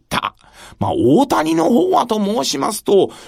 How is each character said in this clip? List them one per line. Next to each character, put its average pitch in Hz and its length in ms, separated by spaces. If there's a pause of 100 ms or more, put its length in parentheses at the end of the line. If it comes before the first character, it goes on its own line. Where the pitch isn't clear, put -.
た。 - 260 (440)
ま 98 100
あ、 - 60
大 143 320
谷 320 280
の 330 140
方 339 220
は - 160
と 214 160
申 214 220
し - 120
ま 143 140
す - 120
と、 185 280 (160)